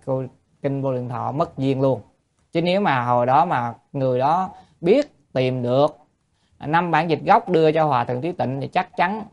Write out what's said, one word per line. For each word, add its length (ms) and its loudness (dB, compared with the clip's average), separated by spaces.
cô-, 180 -4
Kinh 200 -4
Vô 100 -2
Lượng 180 -6
Thọ 220 -6
mất 260 -4
duyên 240 0
luôn. 200 0
Chứ 100 0
nếu 200 0
mà 240 2
hồi 200 2
đó 200 4
mà 280 -2
người 260 0
đó 300 0
biết 320 2
tìm 300 -2
được 340 2
năm 320 -2
bản 180 0
dịch 160 0
gốc 240 2
đưa 220 4
cho 140 2
Hòa 180 0
Thượng 180 -4
Trí 100 -4
Tịnh 300 -4
thì 60 -8
chắc 300 -4
chắn, 360 -2